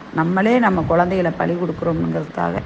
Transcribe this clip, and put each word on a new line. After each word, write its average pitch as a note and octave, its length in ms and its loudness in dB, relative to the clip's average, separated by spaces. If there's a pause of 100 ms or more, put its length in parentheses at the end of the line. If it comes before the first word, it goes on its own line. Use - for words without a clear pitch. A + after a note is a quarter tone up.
(140)
நம்மளே F#3+ 460 2
நம்ம F#3+ 220 2
குழந்தைகளை F3 560 2
பலி E3+ 160 0
கொடுக்குறோம்ங்கிறதுக்காக E3 1000 -2 (100)